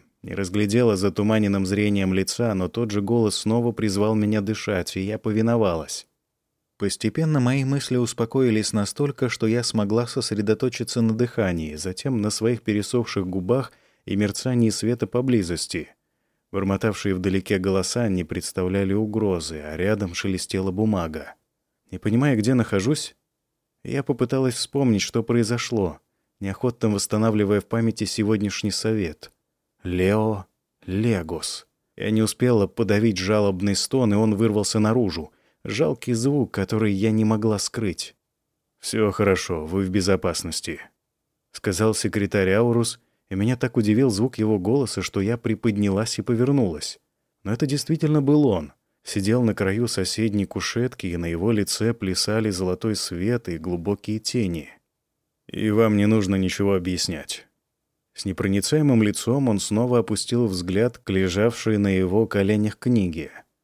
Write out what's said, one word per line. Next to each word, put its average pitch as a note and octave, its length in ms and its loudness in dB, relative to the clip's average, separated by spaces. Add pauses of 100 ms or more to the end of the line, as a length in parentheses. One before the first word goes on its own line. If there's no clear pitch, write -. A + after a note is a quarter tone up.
(220)
не - 120 -10
разглядела G#2 640 2
затуманенным G2+ 680 2
зрением G2+ 480 0
лица, G#2 400 0
но F#2 140 -2
тот A#2 220 -4
же G#2 100 0
голос G#2+ 360 2
снова A#2 340 0
призвал G#2+ 460 0
меня G#2+ 240 2
дышать, G2+ 560 -4
и F#2+ 60 -4
я G#2 160 -4
повиновалась. A2 920 0 (680)
Постепенно D#3+ 640 -2
мои C3 260 2
мысли C3+ 320 -2
успокоились A#2 760 0
настолько, B2+ 560 -2
что - 180 -2
я A#2 160 0
смогла A2+ 460 0
сосредоточиться A2+ 920 -2
на A2 120 2
дыхании, F#2 640 -2
затем F#2+ 440 -4
на G#2 100 0
своих A2+ 320 -2
пересохших G#2 640 -2
губах F#2+ 460 -2 (340)
и G2+ 100 -2
мерцании A2+ 540 2
света A2+ 360 -2
поблизости. G2 880 -2 (560)
Бормотавшие G2 640 0
вдалеке F#2+ 440 0
голоса F#2+ 500 0
не F#2 160 0
представляли F#2 680 -2
угрозы, G2 720 -2
а D2+ 120 -10
рядом G2 380 0
шелестела F#2+ 580 -2
бумага. F2+ 640 -2 (580)
Не F#2 60 -10
понимая, B2 380 2
где A2 180 2
нахожусь, A2+ 640 0 (680)
я C3 180 -4
попыталась C3 520 0
вспомнить, B2 480 2
что - 200 -2
произошло, A2+ 800 0 (400)
неохотно G#2+ 500 -2
восстанавливая G#2+ 720 2
в - 60 -12
памяти A2+ 380 0
сегодняшний G#2 680 -2
совет. G#2+ 580 -4 (540)
«Лео F#2+ 600 2 (400)
Легос». F#2 840 -2 (280)
Я G2 140 -4
не A2 120 4
успела A2 440 2
подавить G#2 520 2
жалобный G2+ 580 2
стон, B2 360 0
и G2+ 40 4
он G#2+ 180 2
вырвался G#2+ 460 0
наружу. G#2+ 520 0 (320)
Жалкий B2 480 -2
звук, B2 400 0
который G#2+ 400 0
я G2+ 180 2
не A2 140 2
могла G#2+ 340 2
скрыть. - 560 -6 (640)
«Все G#2+ 320 0
хорошо, F#2 520 0
вы F#2 180 -2
в F#2 80 -2
безопасности», — F2+ 880 -2 (720)
сказал G#2+ 420 0
секретарь G2 560 0
Аурус, A#2 500 2 (300)
и F#2+ 40 -6
меня A2 220 0
так B2 220 -2
удивил A2+ 320 4
звук G#2+ 260 -2
его G#2+ 220 2
голоса, G#2+ 420 0
что G2 220 -4
я A2+ 160 0
приподнялась G#2 800 0
и - 40 -6
повернулась. A#2+ 800 0 (440)
Но G2 80 -4
это A#2+ 140 -2
действительно D3+ 540 0
был C#3+ 260 4
он. F2 280 0 (300)
Сидел G#2+ 380 0
на A2 120 2
краю G#2 340 0
соседней G2+ 560 -2
кушетки, A2+ 640 -4
и F2 100 -4
на E2+ 100 -4
его E2+ 240 0
лице A2 440 0
плясали G#2+ 560 -2
золотой F#2 440 -2
свет G2 540 -4
и E2+ 100 -6
глубокие F2+ 600 -4
тени. F2+ 520 -4 (760)
«И G#2+ 240 -2
вам G#2+ 260 4
не G#2 100 4
нужно G2+ 300 2
ничего G2 380 0
объяснять». F2+ 720 -4 (680)
С - 100 -14
непроницаемым G#2 800 2
лицом A#2+ 460 0
он G2+ 120 2
снова A#2+ 380 2
опустил A#2 480 0
взгляд F#2+ 520 0
к - 120 -10
лежавшей G2+ 680 2
на G2+ 100 2
его F#2+ 380 2
коленях G#2 520 0
книге. F#2 540 0 (320)